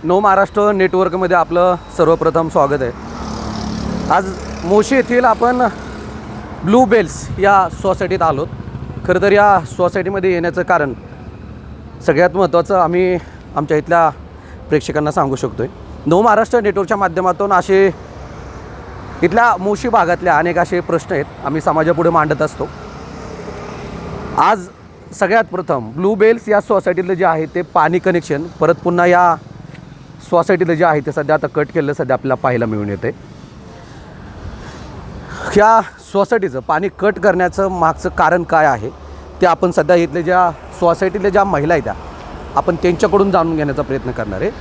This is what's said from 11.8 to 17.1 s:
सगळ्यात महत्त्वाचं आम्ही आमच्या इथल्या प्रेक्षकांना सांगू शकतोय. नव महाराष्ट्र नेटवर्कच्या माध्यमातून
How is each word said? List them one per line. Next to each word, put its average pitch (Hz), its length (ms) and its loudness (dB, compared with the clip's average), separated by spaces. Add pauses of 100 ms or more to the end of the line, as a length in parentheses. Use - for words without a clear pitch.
सगळ्यात 175 280 4
महत्त्वाचं 180 440 2
आम्ही 180 400 2 (380)
आमच्या 151 200 0
इथल्या 165 320 4 (600)
प्रेक्षकांना 151 420 0
सांगू 135 260 0
शकतोय. 123 300 -4 (400)
नव 170 160 4
महाराष्ट्र 226 380 4
नेटवर्कच्या 202 360 0
माध्यमातून 185 560 0